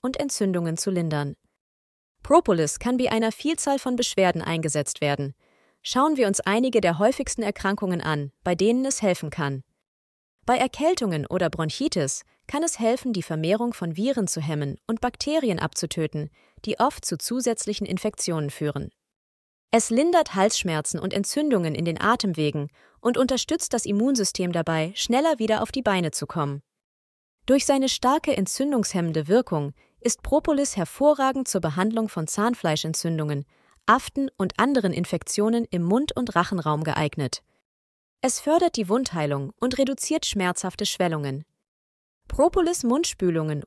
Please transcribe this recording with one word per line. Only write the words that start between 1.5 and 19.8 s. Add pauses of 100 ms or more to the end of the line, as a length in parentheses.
Propolis
kann
bei
einer
Vielzahl
von
Beschwerden
eingesetzt
werden. (480)
Schauen
wir
uns
einige
der
häufigsten
Erkrankungen
an, (120)
bei
denen
es
helfen
kann. (800)
Bei
Erkältungen
oder
Bronchitis (220)
kann
es
helfen,
die
Vermehrung
von
Viren
zu
hemmen (100)
und
Bakterien
abzutöten, (380)
die
oft
zu
zusätzlichen
Infektionen
führen. (840)
Es